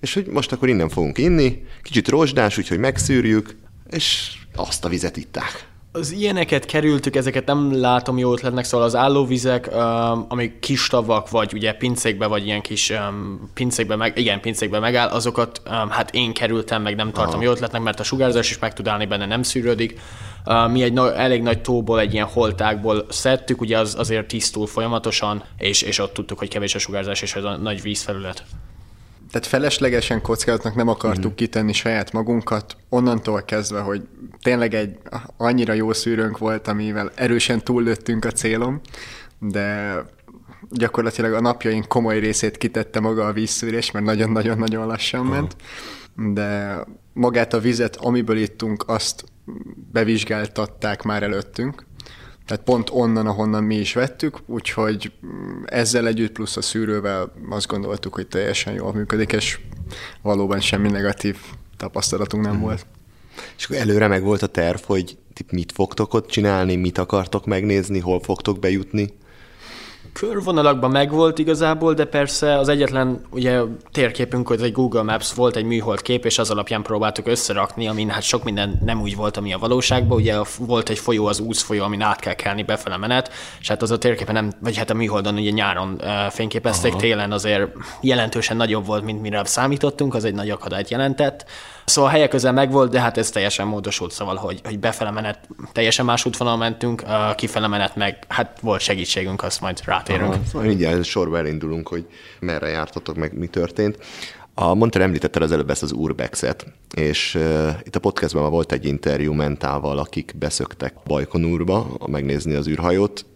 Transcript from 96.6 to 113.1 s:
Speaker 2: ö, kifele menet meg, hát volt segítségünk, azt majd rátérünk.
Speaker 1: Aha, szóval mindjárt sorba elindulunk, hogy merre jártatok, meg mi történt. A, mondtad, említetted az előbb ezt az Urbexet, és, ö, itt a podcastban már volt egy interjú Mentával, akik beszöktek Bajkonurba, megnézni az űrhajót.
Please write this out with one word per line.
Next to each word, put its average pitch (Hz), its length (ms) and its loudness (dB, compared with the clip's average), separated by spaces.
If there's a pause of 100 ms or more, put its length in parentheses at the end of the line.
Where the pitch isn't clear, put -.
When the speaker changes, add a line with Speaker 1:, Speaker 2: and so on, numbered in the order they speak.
Speaker 2:
ö, 107 280 2
kifele 110 320 -2
menet 104 300 0
meg, 101 320 -2
hát - 340 -2
volt 104 180 2
segítségünk, 95 640 -2
azt - 180 -4
majd 92 240 -4
rátérünk. 95 480 0
Speaker 1:
Aha, 95 140 0
szóval 123 200 -2
mindjárt 87 380 4
sorba 85 340 0
elindulunk, 80 500 -4
hogy 85 180 -6 (340)
merre 78 280 -4
jártatok, 80 480 -6
meg 78 220 -4
mi 85 80 -4
történt. 104 520 -2 (560)
A, 87 200 4
mondtad, 107 280 4
említetted 82 400 2
az 80 100 2
előbb 71 180 2
ezt 69 120 0
az 73 100 -4
Urbexet, 64 720 -2 (280)
és, 76 400 0
ö, 80 340 2 (140)
itt - 140 -8
a - 40 0
podcastban 80 420 0
már 76 80 2
volt 80 220 2
egy 69 120 -2
interjú 71 480 0
Mentával, 71 640 0
akik - 400 -6
beszöktek - 560 -4 (120)
Bajkonurba, 85 800 0 (200)
megnézni 73 480 -2
az 73 140 0
űrhajót. 87 560 2 (120)